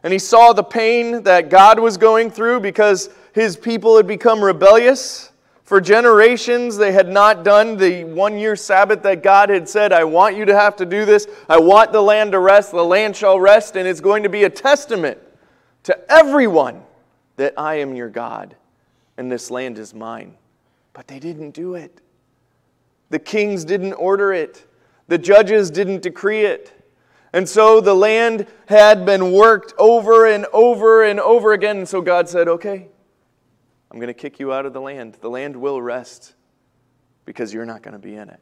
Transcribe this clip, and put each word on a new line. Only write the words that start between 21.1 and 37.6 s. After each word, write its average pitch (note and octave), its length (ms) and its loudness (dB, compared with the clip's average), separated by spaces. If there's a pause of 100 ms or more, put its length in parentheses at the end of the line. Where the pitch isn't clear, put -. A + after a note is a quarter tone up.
didn't D#3 320 -18
do F3+ 240 -16
it. - 260 -20 (1080)
The D#3 80 -10
kings G3+ 480 -8
didn't F#3+ 260 -8
order G3 400 -4
it. D#3+ 340 -12 (420)
The E3 100 -4
judges G3+ 520 2
didn't F#3 300 -6
decree G#3 460 -6
it. - 260 -10 (600)
And F3+ 160 -4
so A3 320 4
the G3 140 0
land A3 540 -2 (180)
had G#3 400 4
been F#3+ 240 0
worked G#3 480 2
over A3+ 480 4
and G#3 200 -2
over A3 580 2
and G#3 160 -2
over A3 320 2
again. G#3 240 -4
And F#3 120 -12
so F#3+ 120 -6
God F3 280 -2
said, F3 200 -2
"Okay, F#3 400 -8 (1000)
I'm A2+ 120 -20
gonna A#2+ 120 -12
kick C#3+ 280 -18
you C3+ 120 -10
out C3+ 140 -8
of C3 60 -14
the C3 80 -16
land. C3+ 400 -18
The A#2 100 -14
land C3+ 240 -14
will C3+ 260 -10
rest A#2+ 540 -16 (880)
because G#2+ 300 -14
you're A2+ 100 -14